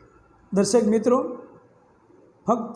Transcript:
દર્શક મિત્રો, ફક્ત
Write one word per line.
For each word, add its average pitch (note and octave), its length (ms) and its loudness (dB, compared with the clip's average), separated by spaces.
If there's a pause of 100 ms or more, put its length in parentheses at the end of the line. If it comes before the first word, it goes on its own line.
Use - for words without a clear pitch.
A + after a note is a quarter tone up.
(520)
દર્શક G3+ 360 2
મિત્રો, A3+ 320 2 (1300)
ફક્ત A3+ 280 -2